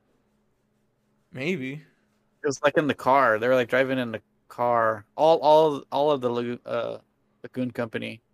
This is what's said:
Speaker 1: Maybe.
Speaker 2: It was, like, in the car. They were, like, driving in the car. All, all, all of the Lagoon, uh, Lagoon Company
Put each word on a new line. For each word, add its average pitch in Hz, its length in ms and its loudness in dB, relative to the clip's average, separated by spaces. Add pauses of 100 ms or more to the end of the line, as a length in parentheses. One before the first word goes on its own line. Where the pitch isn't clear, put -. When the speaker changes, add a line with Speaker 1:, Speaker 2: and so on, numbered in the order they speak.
(1300)
Speaker 1:
Maybe. 135 420 -6 (680)
Speaker 2:
It - 40 -4
was, 139 160 -4
like, 143 140 2
in 151 120 2
the 123 60 0
car. 131 440 2
They 113 80 -2
were, 127 80 2
like, 123 140 0
driving 131 320 0
in 120 100 -6
the 110 100 -10 (280)
car. 113 580 0 (100)
All, 160 220 4
all, 151 540 4
all 143 180 0
of 139 120 0
the 123 60 -2
Lagoon, 120 380 -6
uh, 117 320 -6 (460)
Lagoon 127 260 -8
Company 113 500 -8 (140)